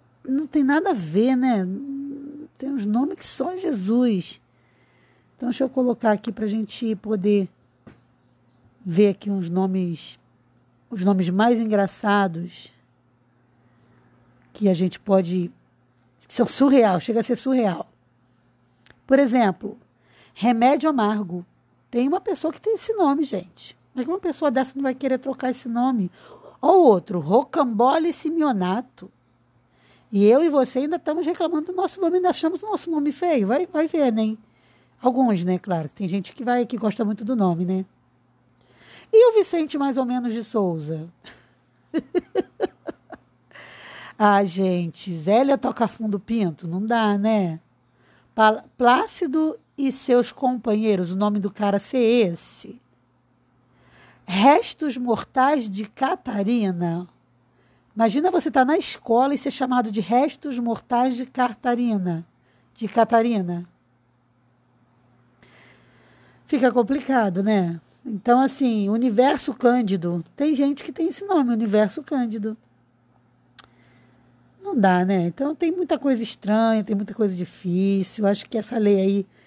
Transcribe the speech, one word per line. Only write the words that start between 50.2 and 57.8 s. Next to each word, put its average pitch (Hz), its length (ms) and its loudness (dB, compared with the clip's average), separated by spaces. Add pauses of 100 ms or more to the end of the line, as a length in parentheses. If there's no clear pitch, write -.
companheiros, 214 800 -2
o 185 60 -6
nome 208 240 0
do 185 100 -4
cara 202 280 -2
ser 254 200 -4
esse. 226 840 0 (1500)
Restos 269 720 2
Mortais 247 720 0
de 202 180 -8
Catarina. 196 1200 -2 (840)